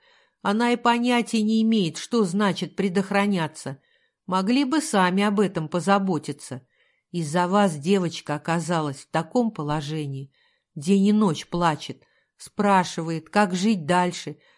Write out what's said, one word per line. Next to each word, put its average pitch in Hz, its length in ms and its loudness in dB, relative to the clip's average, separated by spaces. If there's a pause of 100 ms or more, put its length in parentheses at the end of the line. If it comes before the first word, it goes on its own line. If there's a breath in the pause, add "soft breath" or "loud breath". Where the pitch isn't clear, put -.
(420 soft breath)
Она 233 300 0
и 240 40 0
понятия 240 640 0
не 220 200 2
имеет, 214 360 2
что 233 260 0
значит 185 520 -2
предохраняться. 190 1080 -2 (440)
Могли 190 380 0
бы 277 180 0
сами 190 420 2
об 208 160 0
этом 170 300 -2
позаботиться. 180 920 -2 (500)
Из-за 175 360 -2
вас 196 280 2
девочка 170 600 -2
оказалась 156 640 -2
в - 120 -20
таком 214 420 -2
положении. 147 800 -6 (440)
День 190 320 2
и 208 60 4
ночь 214 340 2
плачет, 170 560 -2 (340)
спрашивает, 170 920 0
как 202 260 2
жить 185 300 0
дальше, 175 520 -2 (200 soft breath)